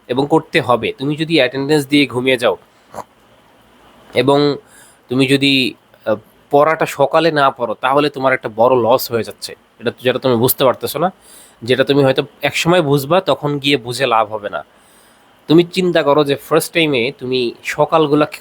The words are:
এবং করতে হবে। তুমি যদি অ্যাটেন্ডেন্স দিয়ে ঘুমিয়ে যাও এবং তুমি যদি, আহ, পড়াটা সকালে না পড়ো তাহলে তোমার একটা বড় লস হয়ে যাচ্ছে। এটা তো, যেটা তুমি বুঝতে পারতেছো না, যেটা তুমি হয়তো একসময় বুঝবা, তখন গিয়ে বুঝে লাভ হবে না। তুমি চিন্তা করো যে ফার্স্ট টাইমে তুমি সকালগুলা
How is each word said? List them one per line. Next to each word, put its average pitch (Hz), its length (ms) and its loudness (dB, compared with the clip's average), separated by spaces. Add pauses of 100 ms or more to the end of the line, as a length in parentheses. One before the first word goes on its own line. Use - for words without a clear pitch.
এবং 131 220 -4
করতে 160 320 0
হবে। 117 360 0
তুমি 143 180 -6
যদি 160 200 -4
অ্যাটেন্ডেন্স 139 520 0
দিয়ে 143 180 2
ঘুমিয়ে 123 320 0
যাও 113 200 0 (1600)
এবং 139 440 2 (520)
তুমি 131 180 0
যদি, 135 460 0 (320)
আহ, 110 100 0 (360)
পড়াটা 156 340 2
সকালে 160 460 0
না 139 200 2
পড়ো 113 220 -6
তাহলে 143 360 0
তোমার 131 240 0
একটা 127 220 -4
বড় 131 200 4
লস 120 360 0
হয়ে 113 120 -4
যাচ্ছে। - 320 -14 (240)
এটা 117 120 -6
তো, - 120 -16
যেটা 123 160 0
তুমি 127 160 0
বুঝতে 127 300 0
পারতেছো 120 340 -2
না, 180 120 -2 (520)
যেটা 123 200 0
তুমি 139 200 2
হয়তো 135 200 2 (180)
একসময় 170 400 0
বুঝবা, 143 400 0
তখন 147 380 -2
গিয়ে 143 180 0
বুঝে 123 300 -6
লাভ 110 260 0
হবে 104 160 -8
না। 80 160 -10 (840)
তুমি 165 160 4
চিন্তা 170 400 0
করো 143 200 4
যে 139 120 0
ফার্স্ট - 380 -2
টাইমে 143 460 0
তুমি 127 320 -2 (120)
সকালগুলা 147 640 0 (140)